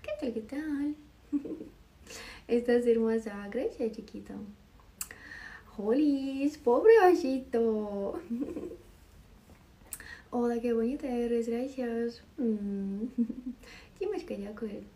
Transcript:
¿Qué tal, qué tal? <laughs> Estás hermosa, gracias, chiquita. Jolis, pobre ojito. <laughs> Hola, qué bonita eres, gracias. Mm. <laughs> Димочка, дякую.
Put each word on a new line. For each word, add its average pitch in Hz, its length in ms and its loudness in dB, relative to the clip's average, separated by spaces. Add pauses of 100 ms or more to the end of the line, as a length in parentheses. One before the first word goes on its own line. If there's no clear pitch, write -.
¿Qué - 80 -10 (100)
tal, 247 140 -2
qué 220 80 -4
tal? 294 520 -4 (380)
<laughs> - 460 -6 (680)
Estás 240 380 4
hermosa, 226 640 2
gracias, 240 420 -2
chiquita. 202 420 -14 (1400)
Jolis, 269 800 2
pobre 302 360 6 (140)
ojito. 226 1120 2 (120)
<laughs> 247 400 -6 (1600)
Hola, 240 280 0
qué 240 140 0
bonita 247 340 0
eres, 233 420 0
gracias. 233 760 -2 (160)
Mm. 202 680 -2 (100)
<laughs> 240 360 -2 (460)
Димочка, 381 340 -4
дякую. 208 500 -8 (120)